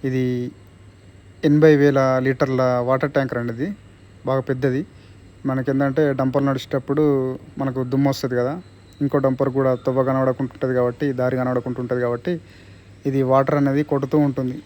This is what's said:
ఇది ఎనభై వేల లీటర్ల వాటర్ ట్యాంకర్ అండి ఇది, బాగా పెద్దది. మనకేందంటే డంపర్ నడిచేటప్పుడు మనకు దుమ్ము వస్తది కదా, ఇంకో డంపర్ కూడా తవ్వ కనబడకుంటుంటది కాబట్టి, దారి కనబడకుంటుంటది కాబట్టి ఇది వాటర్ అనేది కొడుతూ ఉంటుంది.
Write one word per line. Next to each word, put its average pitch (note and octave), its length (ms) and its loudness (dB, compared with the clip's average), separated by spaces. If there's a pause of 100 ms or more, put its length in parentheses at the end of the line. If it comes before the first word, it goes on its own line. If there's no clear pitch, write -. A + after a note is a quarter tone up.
ఇది B2+ 140 -2 (1300)
ఎనభై D3+ 240 6 (100)
వేల C#3 180 4 (260)
లీటర్ల C3 360 0 (280)
వాటర్ C3+ 260 0
ట్యాంకర్ C3+ 260 -2
అండి A#2+ 160 -6
ఇది, D#3 120 -4 (580)
బాగా C3 220 0
పెద్దది. C3 320 0 (680)
మనకేందంటే C3+ 560 0 (140)
డంపర్ C3+ 300 0
నడిచేటప్పుడు C#3 540 -2 (600)
మనకు C3+ 160 -4 (140)
దుమ్ము C#3 180 2
వస్తది B2+ 300 -4
కదా, B2+ 120 -2 (520)
ఇంకో C3+ 200 0
డంపర్ C3 320 0
కూడా C3 160 2 (140)
తవ్వ C3 240 0
కనబడకుంటుంటది C3 680 -2
కాబట్టి, B2 300 0 (140)
దారి B2+ 180 0
కనబడకుంటుంటది B2+ 640 -2
కాబట్టి A#2+ 300 -2 (760)
ఇది C3+ 100 0 (140)
వాటర్ C3+ 300 4
అనేది C#3 200 0 (120)
కొడుతూ C#3 240 0 (100)
ఉంటుంది. C3 360 -4